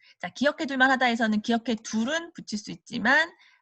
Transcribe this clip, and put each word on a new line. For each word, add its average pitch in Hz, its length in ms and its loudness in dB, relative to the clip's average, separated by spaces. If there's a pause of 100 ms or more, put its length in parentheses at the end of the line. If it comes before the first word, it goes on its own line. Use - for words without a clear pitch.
(200)
자, 175 100 -8
기억해 294 360 -2
둘만 269 260 2
하다에서는 233 500 2
기억해 233 420 0
둘은 302 500 -2
붙일 - 240 -10
수 - 140 -10
있지만 247 600 0 (300)